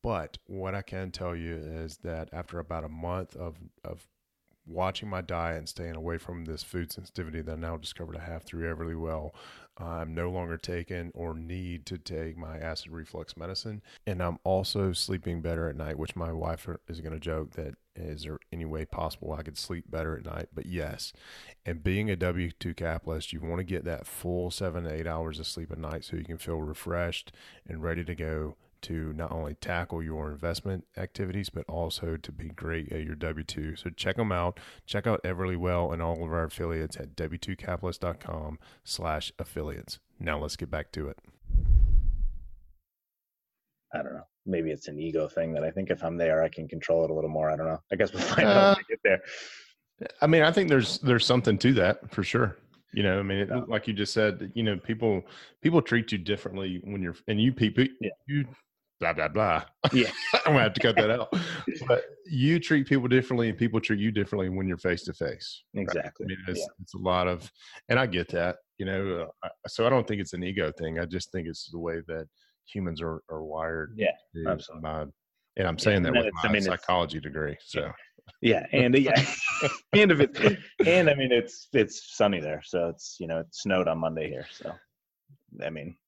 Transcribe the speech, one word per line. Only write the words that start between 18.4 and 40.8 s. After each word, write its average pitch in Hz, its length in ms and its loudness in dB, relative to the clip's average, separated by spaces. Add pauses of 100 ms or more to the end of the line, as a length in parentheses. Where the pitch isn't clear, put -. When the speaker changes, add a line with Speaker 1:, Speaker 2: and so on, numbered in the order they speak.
Speaker 1:
any 85 140 -8
way 78 180 -6
possible 78 480 -6
I 76 100 -8
could 73 140 -10
sleep - 340 -8
better 80 280 -4
at - 80 -12
night?" 80 260 -8
But - 140 -10
yes, - 480 -6 (500)
and 82 180 -6
being 101 280 2
a 95 60 0
W 87 340 0
two 85 240 -8
capitalist, 80 580 -4
you 82 80 -8
wanna 85 240 -4
get 87 200 -4
that 82 220 -6
full 87 440 -4
seven 87 340 -4
to 78 80 -4
eight 80 140 -6
hours 80 320 -4
of 78 80 -8
sleep 82 240 -8
a 80 60 -8
night 78 280 -8
so - 120 -8
you 82 80 -6
can 82 140 -10
feel 82 220 -6
refreshed 85 720 -4 (340)
and 78 160 -8
ready 85 220 -2
to 85 100 -6
go 78 420 -4 (240)
to 80 320 -6
not 80 200 -6
only 76 240 -6
tackle 85 440 -6
your 78 300 -6
investment 85 560 -6 (100)
activities, 95 540 -6
but - 180 -8
also 82 480 -4
to 80 140 -10
be 78 180 -12
great 82 440 -6
at 80 100 -4
your 78 140 -6
W 78 260 -6
two. 78 320 -6
So - 160 -8
check 95 260 -4
'em 110 140 0
out. 90 300 0 (260)
Check - 180 -4
out 110 200 2
Everly 92 320 -2
Well 87 340 2
and 85 100 -4
all 82 240 -2
of 82 80 -4
our 85 120 0
affiliates 80 520 -4
at 73 200 -12
W 80 220 -4
two - 180 -6
capitalist 90 460 -6
dot 87 180 -4
com 78 400 -8 (240)
slash 80 520 -4
affiliates. - 600 -8 (220)
Now 80 180 -2
let's - 160 -6
get 78 160 -8
back 76 220 -6